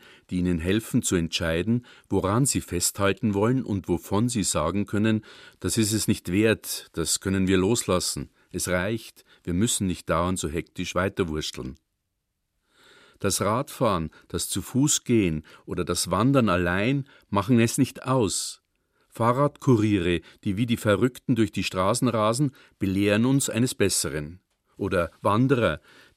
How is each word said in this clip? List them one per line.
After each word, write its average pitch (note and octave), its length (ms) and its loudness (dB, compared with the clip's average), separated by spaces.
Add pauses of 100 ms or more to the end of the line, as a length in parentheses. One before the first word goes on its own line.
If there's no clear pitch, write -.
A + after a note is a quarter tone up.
(300)
die F2+ 60 -4
ihnen F2+ 240 0
helfen G#2 420 -2
zu - 140 0
entscheiden, F2 680 -2 (240)
woran G2 380 0
sie - 140 -2
festhalten G2 720 -2
wollen A2+ 300 2
und G2 240 -4
wovon G2 400 0
sie A#2 160 -2
sagen F2+ 420 -2
können, A2 360 0 (360)
„Das - 180 -4
ist G#2+ 160 2
es G#2+ 140 -2
nicht - 240 -2
wert, G#2+ 640 0
das - 260 -2
können F#2+ 300 0
wir F#2+ 100 4
loslassen, F#2 720 0 (220)
es F2+ 160 -6
reicht, F#2+ 560 -4 (180)
wir F2+ 100 -6
müssen G2+ 360 0
nicht E2+ 200 -6
dauernd F2 300 0
so F2 100 -4
hektisch E2 460 -8
weiterwursteln.“ D#2 800 -4 (1400)
Das G2 220 -2
Radfahren, G#2+ 720 -2 (180)
das - 200 -6
Zu-Fuß-Gehen G#2 920 0 (240)
oder F2 180 -6
das - 240 -4
Wandern A2+ 420 2
allein F#2+ 580 0 (220)
machen G2+ 280 2
es A2+ 200 2
nicht - 280 -2
aus. B2+ 560 -2 (460)
Fahrradkuriere, A2 1120 2 (240)
die G2 120 -2
wie A#2+ 100 -2
die A#2 100 -2
Verrückten A2 580 0
durch A2 160 2
die F#2+ 140 -4
Straßen G2 420 0
rasen, A#2 460 0 (260)
belehren G2+ 460 2
uns C3+ 260 2
eines A#2+ 240 -2
Besseren. D#2+ 640 -2 (380)
Oder F2+ 360 -2 (100)
Wanderer, A2 560 2 (380)